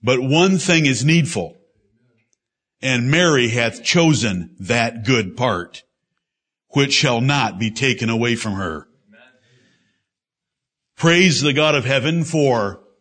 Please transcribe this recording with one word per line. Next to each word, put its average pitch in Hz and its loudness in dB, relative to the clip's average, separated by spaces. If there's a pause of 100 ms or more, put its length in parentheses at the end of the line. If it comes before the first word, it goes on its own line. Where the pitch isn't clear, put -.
but 123 0
one 165 2
thing 160 2
is 127 -2
needful, 143 0 (1200)
and 127 -2
Mary 151 2
hath 117 -2
chosen 113 0
that 117 -2
good 110 -2
part, 104 -4 (840)
which 139 0
shall 135 0
not 131 -2
be 113 -2
taken 120 -2
away 117 -2
from 110 -6
her.'" 85 -8 (2000)
Praise 170 2
the 143 0
God 151 2
of 123 -2
heaven 139 -2
for 120 0 (200)